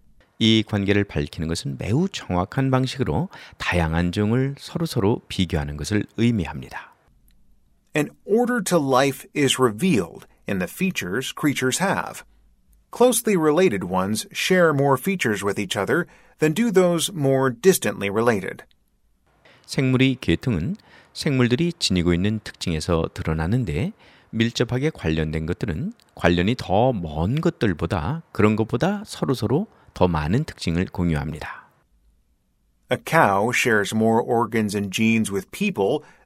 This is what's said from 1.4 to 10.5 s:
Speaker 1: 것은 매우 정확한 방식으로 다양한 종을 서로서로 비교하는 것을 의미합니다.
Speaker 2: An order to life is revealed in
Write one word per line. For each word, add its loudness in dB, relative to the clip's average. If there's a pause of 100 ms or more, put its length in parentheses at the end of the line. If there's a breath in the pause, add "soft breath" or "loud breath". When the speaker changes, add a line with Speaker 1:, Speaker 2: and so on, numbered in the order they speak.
Speaker 1:
것은 -6
매우 0
정확한 -2
방식으로 -2 (300 loud breath)
다양한 0
종을 0
서로서로 -2
비교하는 -2
것을 -2 (120)
의미합니다. -2 (1000)
Speaker 2:
An -2 (140)
order 0
to 2
life 0 (100)
is 2
revealed 0 (220)
in -2